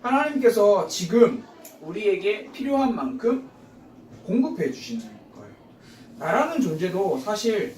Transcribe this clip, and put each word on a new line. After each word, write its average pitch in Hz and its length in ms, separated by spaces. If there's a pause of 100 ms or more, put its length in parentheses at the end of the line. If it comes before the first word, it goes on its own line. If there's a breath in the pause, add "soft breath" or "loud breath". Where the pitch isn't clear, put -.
하나님께서 240 840
지금 175 560 (380)
우리에게 196 680
필요한 269 440
만큼 262 540 (760)
공급해 196 460
주시는 233 300 (340)
거예요. - 180 (640 loud breath)
나라는 302 440
존재도 175 580
사실 208 580